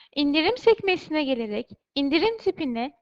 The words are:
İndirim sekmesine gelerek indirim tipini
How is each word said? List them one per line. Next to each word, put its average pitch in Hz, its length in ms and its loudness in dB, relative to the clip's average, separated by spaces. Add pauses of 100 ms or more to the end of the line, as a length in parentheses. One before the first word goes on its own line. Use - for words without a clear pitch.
(140)
İndirim 311 440 2
sekmesine 370 680 2
gelerek 233 460 -4 (240)
indirim 320 440 0
tipini 277 640 -4